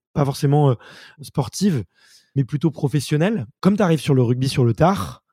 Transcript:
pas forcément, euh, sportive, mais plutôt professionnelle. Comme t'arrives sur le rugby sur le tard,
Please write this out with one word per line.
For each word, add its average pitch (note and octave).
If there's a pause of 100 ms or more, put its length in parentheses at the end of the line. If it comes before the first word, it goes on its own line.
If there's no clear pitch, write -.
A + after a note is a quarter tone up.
(140)
pas D3
forcément, C#3+
euh, B2 (460)
sportive, D#3+ (500)
mais C3+
plutôt D3
professionnelle. D3+ (160)
Comme G3+
t'arrives E3
sur D3
le B2+
rugby B2
sur C3
le A#2
tard, F3 (100)